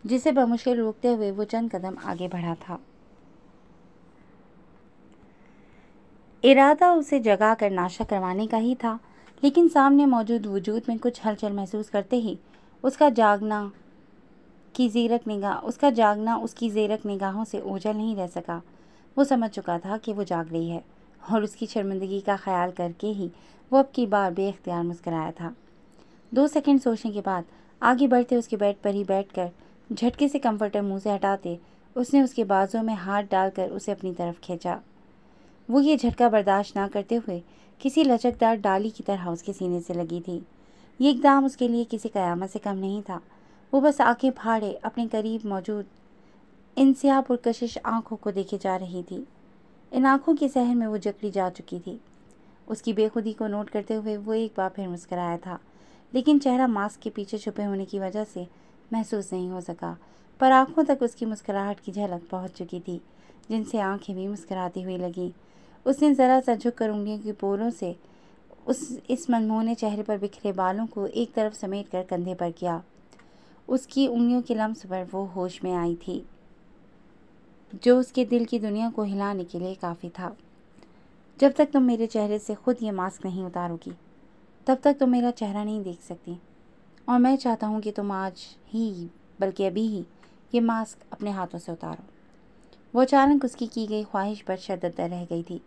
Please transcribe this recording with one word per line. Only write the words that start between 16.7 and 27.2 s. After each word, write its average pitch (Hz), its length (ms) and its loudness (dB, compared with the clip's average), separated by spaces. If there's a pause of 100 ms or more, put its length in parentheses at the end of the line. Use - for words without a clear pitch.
जीरक 214 360 0
निगाहों 196 380 -4
से 202 160 -6
ओझल 196 360 -4
नहीं 214 200 -4
रह 185 120 -4
सका। 170 320 -8 (560)
वो 277 80 6
समझ 233 260 2
चुका 175 280 -4
था 190 180 -4
कि 220 160 -6
वो 202 120 -4
जाग 165 280 -4
रही 165 180 -2
है 170 120 -6 (400)
और 214 220 0
उसकी 214 220 -6
शर्मिंदगी 196 540 -4
का 202 160 0
ख्याल 180 360 0
करके 175 360 -6
ही 202 220 -4 (400)
वो 269 80 6
अब 269 160 4
की 247 120 0
बार 196 260 2
बेख्तियार 190 520 -4
मुस्कुराया 170 460 -4
था। 170 240 -10 (800)
दो 269 160 6
सेकंड 285 320 4
सोचने 226 320 -2
के 202 80 -4